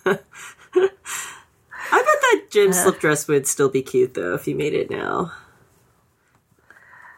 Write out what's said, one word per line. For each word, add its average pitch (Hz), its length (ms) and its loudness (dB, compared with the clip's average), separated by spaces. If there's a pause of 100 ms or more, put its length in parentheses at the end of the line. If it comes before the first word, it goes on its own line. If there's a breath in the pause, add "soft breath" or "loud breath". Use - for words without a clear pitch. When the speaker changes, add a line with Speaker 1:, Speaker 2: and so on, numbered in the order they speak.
Speaker 1:
<laughs> 190 140 0 (1700 loud breath)
I 339 40 6
bet 508 80 2 (160)
that 508 300 2
gym 202 180 4
Speaker 2:
Uh. 190 40 2
Speaker 1:
slip 185 260 2
dress 151 280 0
would 143 200 2
still 139 220 2
be 135 120 -2
cute, 127 340 0
though, 87 180 -4
if - 140 -6
you 147 80 -2
made 151 180 -4
it - 160 -4
now. 57 420 -6 (1900 loud breath)